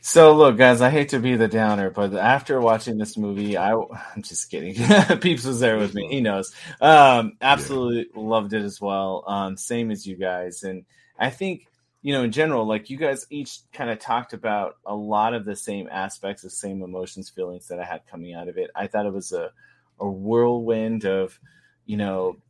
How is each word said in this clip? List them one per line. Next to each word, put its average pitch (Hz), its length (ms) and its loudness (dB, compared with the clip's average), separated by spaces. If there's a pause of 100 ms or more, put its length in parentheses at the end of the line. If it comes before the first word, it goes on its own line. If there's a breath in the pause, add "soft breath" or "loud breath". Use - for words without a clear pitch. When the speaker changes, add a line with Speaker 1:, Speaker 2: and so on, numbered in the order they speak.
Speaker 1:
so 156 340 10
look, 139 220 8
guys, 123 240 8
I 123 80 6
hate 143 200 2
to 135 100 0
be 123 180 0
the 113 100 4
downer, 104 420 0
but 98 240 -4
after 127 460 2
watching 113 380 0
this 107 200 -6
movie, 104 400 -4
I, 98 160 0
<laughs> - 420 -8
I'm 107 60 -12
just - 300 -12
kidding. 90 240 -10
<laughs> 165 460 4
Peeps 151 240 0
was 127 160 -4
there 113 160 4
with 101 180 -2
me. 101 140 -8
He 135 120 -4
knows. 98 320 -2 (280 loud breath)
Um, 131 600 8
Speaker 2:
Yeah. 131 120 0
Speaker 1:
absolutely 123 540 -2 (140)
loved 107 320 -2
it 107 100 -2
as 101 180 -10
well. 98 460 -4
Um, 98 300 -6
same 117 340 -6
as 101 140 -10
you 95 120 -12
guys. 90 460 -6
And 92 220 -10 (320 soft breath)
I 123 120 -2
think, 185 380 -10 (360)
you 139 100 -4
know, 131 100 0
in 117 80 -2
general, 139 360 0
like, 107 220 -6
you 135 80 -12
guys 139 320 -4
each 143 300 -12 (140)
kinda 117 220 -8
talked 120 380 -6
about 104 520 -6
a 104 100 -8
lot 107 380 -2
of 107 120 -8
the 101 100 -8
same 101 360 -10
aspects, 98 520 -10
the 92 60 -18
same 95 340 -10
emotions, 92 460 -12
feelings 90 400 -12
that 87 100 -10
I 87 60 -10
had 87 220 -12
coming 87 260 -16
out 85 160 -14
of 87 80 -12
it. 90 180 -6
I 98 120 -8
thought 104 200 -4
it 98 60 -6
was 95 200 -10
a, 85 180 -6 (480 soft breath)
a 101 80 -6
whirlwind 113 1000 -2
of, 95 340 -2 (460 soft breath)
you 104 120 -8
know 95 400 -4 (120)